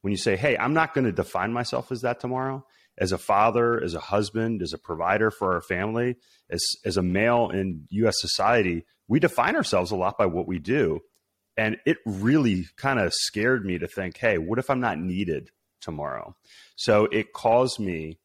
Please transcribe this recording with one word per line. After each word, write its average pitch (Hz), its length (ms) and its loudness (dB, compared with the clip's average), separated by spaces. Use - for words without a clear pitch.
When 101 80 -2
you 98 60 0
say, 98 200 0
"Hey, 127 200 0
I'm 127 160 0
not 160 200 2
gonna 131 180 2
define 92 400 -2
myself 120 400 -4
as 123 120 -6
that 120 180 -2
tomorrow," 131 440 -6
as 92 140 0
a 90 60 -2
father, 113 680 2
as 87 100 -4
a 82 60 -6
husband, 107 640 -2
as 85 100 -6
a 78 60 -10
provider 92 520 0
for 95 240 0
our 85 80 0
family, 113 540 -2
as, 87 140 -4
as 95 100 -2
a 98 60 2
male 107 480 2
in 90 400 -4
U 110 180 2
S - 140 0
society, 95 640 0
we 127 100 4
define 165 380 2
ourselves 92 340 0
a 101 60 -2
lot 92 200 -2
by 101 100 4
what 82 200 -2
we 90 120 -2
do. 87 420 0
And 110 180 0
it 165 200 2
really 107 640 2
kinda 120 320 0
scared 113 540 0
me 90 140 -2
to - 80 -6
think, 92 280 -8
"Hey, 110 220 2
what 90 220 -2
if 127 100 -8
I'm 131 100 0
not 110 180 -2
needed 90 520 -4
tomorrow?" 73 560 -10
So 107 300 4
it - 280 -2
caused 123 460 2
me 82 460 -6